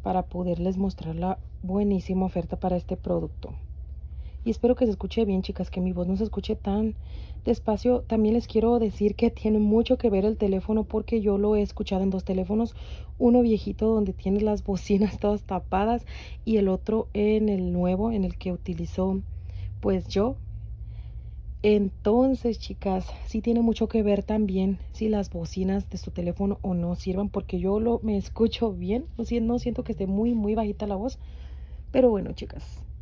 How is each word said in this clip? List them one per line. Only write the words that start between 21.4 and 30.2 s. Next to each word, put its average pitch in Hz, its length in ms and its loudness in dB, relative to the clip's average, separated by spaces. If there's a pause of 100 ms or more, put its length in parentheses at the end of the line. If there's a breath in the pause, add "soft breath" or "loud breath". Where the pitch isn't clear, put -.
Entonces, 214 1000 4
chicas, 190 460 -2 (200)
sí 220 160 -4
tiene 233 180 2
mucho 226 280 2
que 220 160 2
ver 202 180 4
también 190 560 2 (140)
si 220 160 -2
las 202 200 0
bocinas 190 640 -2
de 185 80 -8
su - 140 -10
teléfono 180 500 -2
o 190 100 -2
no 175 220 0
sirvan, 190 340 -2
porque 190 300 -4
yo 190 220 2
lo, 233 240 2
me 208 120 0
escucho 220 560 0
bien, 185 340 -2 (120)
no 233 60 -2
si-, 233 160 0
no 233 180 2
siento 240 240 -2
que 233 100 -6
esté 196 140 -2
muy, 214 280 2